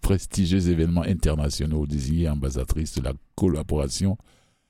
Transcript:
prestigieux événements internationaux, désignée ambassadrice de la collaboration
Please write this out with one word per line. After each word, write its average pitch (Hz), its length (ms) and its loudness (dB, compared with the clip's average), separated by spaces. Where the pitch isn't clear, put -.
prestigieux 92 680 2
événements 85 340 2
internationaux, 76 840 0
désignée 73 400 0
ambassadrice 69 680 -2
de 67 80 -2
la 71 100 -2
collaboration 76 840 0